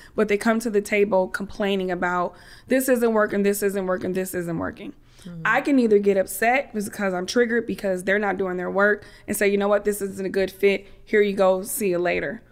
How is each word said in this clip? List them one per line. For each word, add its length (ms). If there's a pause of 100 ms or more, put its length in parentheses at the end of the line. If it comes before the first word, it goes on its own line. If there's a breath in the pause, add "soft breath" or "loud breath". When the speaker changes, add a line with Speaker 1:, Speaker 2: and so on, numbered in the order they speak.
(160 loud breath)
Speaker 1:
but 120
they 100
come 220
to 100
the 120
table 480
complaining 600
about, 440 (340 loud breath)
"This 220
isn't 240
working, 300
this 200
isn't 240
working, 240
this 220
isn't 260
working." 320 (320 loud breath)
Speaker 2:
Mm-hmm. 220
Speaker 1:
I 160
can 180
either 180
get 200
upset 560
because 400
I'm 120
triggered 400
because 380
they're 160
not 180
doing 200
their 120
work 360 (240 loud breath)
and 80
say, 100
"You 100
know 120
what, 160
this 160
isn't 240
a 40
good 220
fit. 340 (200 loud breath)
Here 160
you 120
go, 300
see 280
you 80
later." 420 (100)